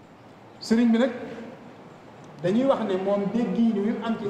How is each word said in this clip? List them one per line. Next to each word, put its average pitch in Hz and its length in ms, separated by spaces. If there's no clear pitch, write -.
Sëriñ 233 320
bi 226 60
nag 262 120
dañuy 208 220
wax 269 240
ne 185 160
moom 202 180
déggiin 226 460
wi 214 160
am 226 140
ci 208 120